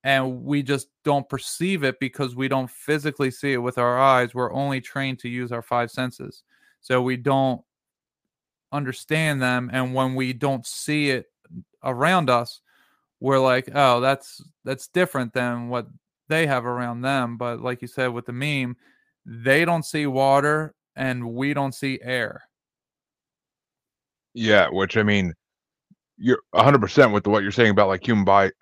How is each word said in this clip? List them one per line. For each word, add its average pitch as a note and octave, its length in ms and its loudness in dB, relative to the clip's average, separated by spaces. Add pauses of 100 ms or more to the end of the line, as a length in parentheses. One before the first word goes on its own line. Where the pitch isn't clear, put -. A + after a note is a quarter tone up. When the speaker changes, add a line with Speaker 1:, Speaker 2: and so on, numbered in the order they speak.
Speaker 1:
and C3 400 0
we C#3+ 200 -2
just C3+ 240 -2 (160)
don't C#3+ 260 0
perceive E3 540 -4
it C3 160 -2
because C3 360 -6
we C3 120 -2
don't C3 220 -2
physically D3 640 -2
see C#3 220 -4
it B2+ 40 0
with A#2+ 200 -4
our B2 220 2
eyes. B2+ 340 4
We're B2 200 -4
only C3+ 280 -4
trained C3+ 380 -6
to B2 100 -10
use B2 220 -8
our A#2 100 -6
five A#2+ 300 -2
senses. - 520 -10 (380)
So B2+ 200 2
we B2+ 160 -2
don't C3 440 0 (1120)
understand D3 680 -2
them, B2+ 320 0
and B2+ 200 -2
when C3 220 0
we B2+ 180 -2
don't C3 320 -2
see D3 460 -2
it B2+ 200 -4 (520)
around C#3 460 0
us, A#2+ 320 0 (580)
we're C3+ 200 2
like, C3 360 2
"Oh, C3 240 4
that's, C3+ 440 -2 (200)
that's C3 240 -8
different C#3+ 460 -2
than A#2+ 360 -4
what A#2+ 180 -6 (400)
they D#3+ 200 0
have B2+ 180 0
around B2 360 -6
them." B2+ 360 -2
But A#2 240 -6
like B2+ 200 -6
you B2 60 -14
said B2+ 200 -2
with A#2+ 180 -6
the A#2+ 80 -10
meme, C3 440 -4 (480)
they C3 400 2
don't E3+ 200 -2
see D3+ 220 -4
water C#3 640 2 (220)
and B2 380 -6
we C3+ 200 -2
don't C#3 220 -4
see C3+ 260 -6
air. B2 420 -6 (1900)
Speaker 2:
Yeah, G#2+ 360 4
which, F#2+ 280 -2
I G#2+ 60 2
mean, G2 300 0 (840)
you're A#2+ 220 2 (140)
a F#2+ 100 6
hundred C3+ 180 6
percent A2 300 6
with G#2 120 0
the, G2+ 60 0
what G#2 140 2
you're G2+ 80 -4
saying A2+ 200 4
about, G2 180 4
like, F#2+ 180 -2
human G#2+ 160 2
bi-, G2 280 4 (100)